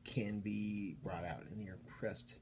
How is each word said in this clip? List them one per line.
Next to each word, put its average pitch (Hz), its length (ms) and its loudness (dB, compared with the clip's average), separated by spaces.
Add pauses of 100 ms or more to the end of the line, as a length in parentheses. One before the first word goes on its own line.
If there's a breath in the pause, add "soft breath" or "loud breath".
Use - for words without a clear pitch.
can 104 360 2
be 104 640 2
brought 87 200 0
out, 85 260 -2
and 107 100 -4
the 101 120 -4
oppressed - 720 -2